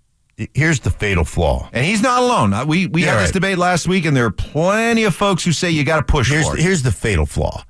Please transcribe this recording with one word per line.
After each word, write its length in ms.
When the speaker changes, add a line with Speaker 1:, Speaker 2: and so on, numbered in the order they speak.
Speaker 1:
here's 280
the 100
fatal 340
flaw. 480
Speaker 2:
And 140
he's 160
not 200
alone. 300
Uh, 140
we, 200
we 180
Speaker 1:
Yeah, 80
Speaker 2:
had 80
this 80
Speaker 1:
right. 60
Speaker 2:
debate 240
last 300
week, 160
and 100
there 120
are 40
plenty 760
of 100
folks 300
who 80
say 180
you 120
gotta 220
push 260
Speaker 1:
Here's 160
Speaker 2:
for 100
Speaker 1:
the, 40
Speaker 2:
it. 40
Speaker 1:
here's 180
the 100
fatal 320
flaw. 460